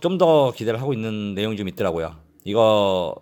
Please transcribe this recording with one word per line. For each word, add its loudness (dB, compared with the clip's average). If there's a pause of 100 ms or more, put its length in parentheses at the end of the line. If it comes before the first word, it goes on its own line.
좀 -2
더 4
기대를 -4
하고 -2
있는 -6
내용이 -4
좀 -6
있더라고요. -4 (280)
이거 2